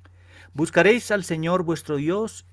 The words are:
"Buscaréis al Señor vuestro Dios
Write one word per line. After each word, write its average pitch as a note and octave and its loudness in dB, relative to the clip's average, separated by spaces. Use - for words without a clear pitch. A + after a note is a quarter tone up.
"Buscaréis F3 2
al G3+ 0
Señor E3+ -2
vuestro D#3 -4
Dios F#3 -4